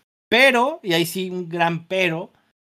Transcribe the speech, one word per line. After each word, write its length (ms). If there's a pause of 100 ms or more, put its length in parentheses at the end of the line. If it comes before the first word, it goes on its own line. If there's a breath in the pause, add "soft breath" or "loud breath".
(300 soft breath)
Pero, 540
y 100
ahí 120
sí, 240
un 180
gran 400
pero, 460 (280)